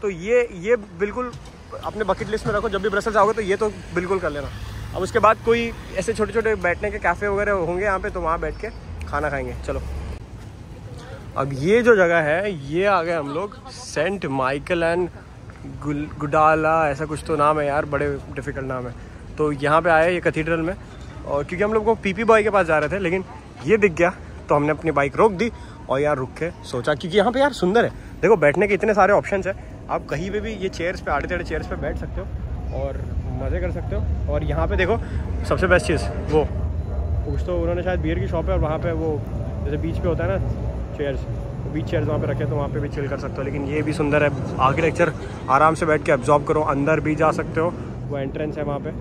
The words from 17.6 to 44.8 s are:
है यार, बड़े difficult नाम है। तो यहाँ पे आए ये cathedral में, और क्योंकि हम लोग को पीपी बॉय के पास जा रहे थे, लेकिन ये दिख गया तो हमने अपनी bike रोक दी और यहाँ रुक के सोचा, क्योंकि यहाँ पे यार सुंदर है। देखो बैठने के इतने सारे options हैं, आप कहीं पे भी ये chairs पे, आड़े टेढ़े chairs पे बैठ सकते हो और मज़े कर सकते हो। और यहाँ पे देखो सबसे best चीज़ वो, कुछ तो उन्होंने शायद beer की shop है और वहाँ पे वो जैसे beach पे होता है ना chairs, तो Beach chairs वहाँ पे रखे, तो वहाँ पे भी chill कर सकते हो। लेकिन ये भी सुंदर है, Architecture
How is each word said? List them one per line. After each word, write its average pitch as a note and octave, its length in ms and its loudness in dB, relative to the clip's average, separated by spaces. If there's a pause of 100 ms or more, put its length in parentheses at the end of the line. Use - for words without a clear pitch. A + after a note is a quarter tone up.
है D3 60 0
यार, C#3+ 200 2
बड़े C#3+ 220 0 (220)
difficult C3+ 360 -8
नाम B2+ 200 -6
है। A#2+ 80 -10 (420)
तो D3+ 180 2
यहाँ D3 280 4
पे E3+ 80 4
आए E3 220 6
ये F3 80 0
cathedral D#3+ 400 0
में, E3+ 140 -2 (520)
और C#3+ 180 0
क्योंकि F3+ 200 -2
हम G#3+ 100 0
लोग G#3+ 100 2
को A3 120 4
पीपी G3 280 -2
बॉय A3 180 8
के G#3+ 80 2
पास G3 160 4
जा D#3 120 4
रहे D3 100 2
थे, E3+ 100 -2
लेकिन F#3 260 0 (400)
ये G3 120 6
दिख G3+ 160 6
गया E3+ 180 4 (380)
तो D#3+ 60 6
हमने D3 160 4
अपनी D#3 220 0
bike C#3 240 2
रोक G3+ 160 6
दी G3+ 180 0 (380)
और C3 120 2
यहाँ D3 160 4
रुक C3 160 -6
के D#3+ 180 -6 (140)
सोचा, C3 300 0
क्योंकि E3+ 240 0
यहाँ G#3 140 6
पे B3+ 80 2
यार C#4 140 4
सुंदर G3 300 4
है। B2+ 60 0 (300)
देखो G#3 160 8
बैठने D#3+ 320 4
के G3+ 60 2
इतने G#3 200 2
सारे F#3+ 180 6
options F#3+ 340 2
हैं, - 420 -8
आप D#3+ 180 -4
कहीं D#3 240 -4
पे G#3 100 -2
भी A3 120 -6
ये F#3+ 160 -4
chairs F3 320 -4
पे, F#3 100 -6
आड़े D3 180 0
टेढ़े F3 160 -2
chairs D#3 220 -4
पे F#3+ 120 -6
बैठ D3+ 200 -4
सकते - 220 -6
हो - 60 -6 (500)
और C3+ 200 -4 (420)
मज़े - 220 -2
कर F3+ 120 -2
सकते F#3 240 -4
हो। - 360 0
और D3 120 0
यहाँ D3+ 240 0
पे G3 80 2
देखो F#3 220 2 (460)
सबसे D#3 220 2
best F3 200 6
चीज़ D#3 180 2 (260)
वो, D3+ 140 4 (800)
कुछ - 220 -2
तो F3 140 0
उन्होंने F3 220 0
शायद F3+ 180 0
beer E3 180 0
की F#3+ 100 -2
shop E3 180 0
है F#3+ 60 2
और F3+ 80 2
वहाँ D#3 180 0
पे E3+ 160 -2
वो D#3 240 0 (460)
जैसे C#3+ 140 -2
beach D#3 200 -2
पे F#3 100 0
होता E3 160 0
है F#3 140 0
ना - 580 -4
chairs, C#3 240 -2
तो - 500 -6
Beach D3+ 140 -4
chairs D#3 240 0
वहाँ D3 120 0
पे D#3 60 -2
रखे, D3 180 -2
तो D3+ 120 -2
वहाँ C#3+ 120 -2
पे C3+ 120 -2
भी C#3+ 80 -2
chill C#3 200 -4
कर C#3 100 -4
सकते B2+ 180 -6
हो। C#3+ 60 -4
लेकिन C#3+ 240 -4
ये D3+ 160 -2
भी D3+ 100 -2
सुंदर D3 320 4
है, C#3+ 360 -2
Architecture D#3 520 4 (380)